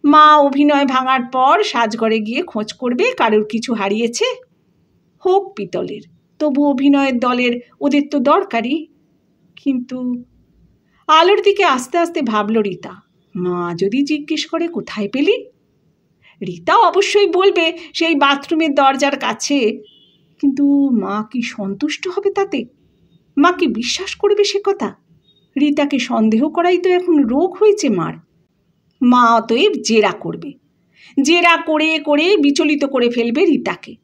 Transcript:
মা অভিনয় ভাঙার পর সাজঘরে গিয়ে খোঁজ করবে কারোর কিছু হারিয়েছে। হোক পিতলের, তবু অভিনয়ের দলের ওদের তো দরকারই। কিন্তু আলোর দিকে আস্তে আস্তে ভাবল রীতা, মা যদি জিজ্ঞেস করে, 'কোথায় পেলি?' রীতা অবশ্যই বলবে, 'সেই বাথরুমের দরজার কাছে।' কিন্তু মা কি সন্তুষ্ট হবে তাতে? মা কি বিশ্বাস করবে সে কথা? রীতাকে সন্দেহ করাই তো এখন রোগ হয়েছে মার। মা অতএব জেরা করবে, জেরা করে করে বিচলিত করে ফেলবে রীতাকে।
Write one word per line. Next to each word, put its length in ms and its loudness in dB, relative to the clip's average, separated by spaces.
মা 320 6
অভিনয় 500 2
ভাঙার 340 0
পর 300 2
সাজঘরে 580 -2
গিয়ে 220 -6
খোঁজ 300 -8
করবে 320 -2
কারোর 260 2
কিছু 300 -6
হারিয়েছে। 500 -2
হোক 320 0
পিতলের, 440 -8
তবু 260 0
অভিনয়ের 540 2
দলের 420 0
ওদের 300 2
তো 80 -2
দরকারই। 680 0
কিন্তু 600 -6
আলোর 340 4
দিকে 220 2
আস্তে 340 -2
আস্তে 240 -2
ভাবল 400 -2
রীতা, 320 -8
মা 420 -4
যদি 240 -2
জিজ্ঞেস 440 -4
করে, 220 -4
'কোথায় 400 -8
পেলি?' 360 -2
রীতা 300 -2
অবশ্যই 500 2
বলবে, 520 2
'সেই 220 0
বাথরুমের 600 0
দরজার 440 2
কাছে।' 640 -2
কিন্তু 500 2
মা 320 -6
কি 100 -4
সন্তুষ্ট 680 -6
হবে 220 -2
তাতে? 340 -4
মা 140 4
কি 140 -2
বিশ্বাস 480 -6
করবে 300 0
সে 200 -2
কথা? 300 -4
রীতাকে 380 0
সন্দেহ 500 0
করাই 300 0
তো 120 0
এখন 320 2
রোগ 320 0
হয়েছে 340 2
মার। 260 -2
মা 320 4
অতএব 380 2
জেরা 280 2
করবে, 400 -12
জেরা 340 4
করে 420 -2
করে 380 2
বিচলিত 480 2
করে 260 0
ফেলবে 340 0
রীতাকে। 600 -2